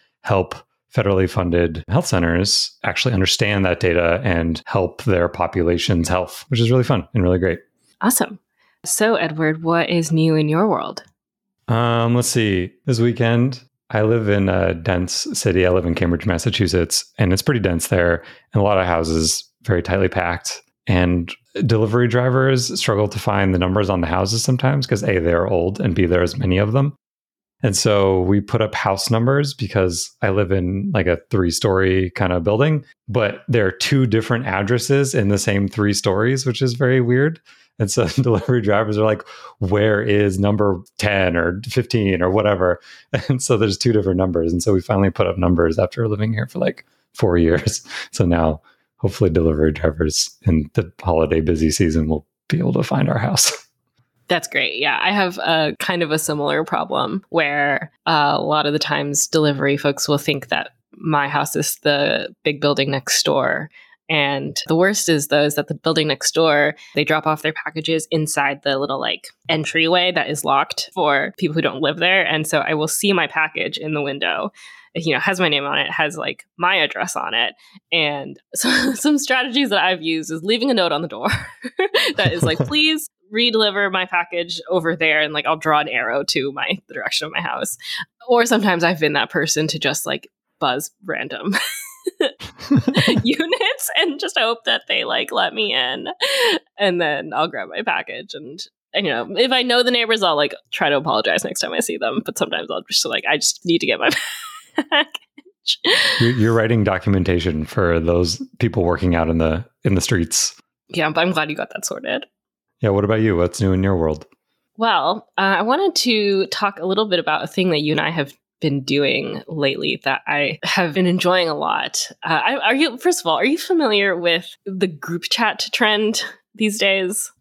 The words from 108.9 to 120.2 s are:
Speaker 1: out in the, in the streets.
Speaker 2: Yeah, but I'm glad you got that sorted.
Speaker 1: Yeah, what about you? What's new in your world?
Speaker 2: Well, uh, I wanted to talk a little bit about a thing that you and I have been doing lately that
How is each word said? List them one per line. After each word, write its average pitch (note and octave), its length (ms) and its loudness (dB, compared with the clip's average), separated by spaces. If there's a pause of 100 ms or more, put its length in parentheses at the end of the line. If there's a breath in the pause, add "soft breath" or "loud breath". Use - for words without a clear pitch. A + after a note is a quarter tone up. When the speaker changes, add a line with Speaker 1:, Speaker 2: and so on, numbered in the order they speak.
Speaker 1:
out E2 140 2
in E2 80 2
the, D#2+ 280 0 (200)
in G2 100 2
the F2+ 60 2
streets. - 580 -2 (300)
Speaker 2:
Yeah, D#3 220 -2
but D#3 100 0
I'm F3+ 120 2
glad D#3 180 -2
you D3+ 60 -6
got - 180 -8
that - 100 -10
sorted. - 400 -6 (560)
Speaker 1:
Yeah, A2 100 2
what G2+ 140 2
about A2 160 2
you? G#2+ 160 2
What's F2 240 0
new F#2+ 120 4
in F#2 100 2
your G2 140 2
world? D#2 280 -2 (520)
Speaker 2:
Well, G#3 600 0
uh, G3 220 2
I F#3 40 0
wanted D#4+ 340 2
to G3+ 500 2
talk - 320 -4
a E3+ 80 -6
little G#3 220 0
bit F3+ 100 2
about D#3 240 -2
a E3 60 -8
thing F#3 220 0
that D3+ 100 2
you D3 120 0
and D3 80 0
I D#3 100 0
have D#3 220 -4 (280)
been C#3+ 220 0
doing C3+ 640 -2
lately D3 580 -4
that C3+ 220 -2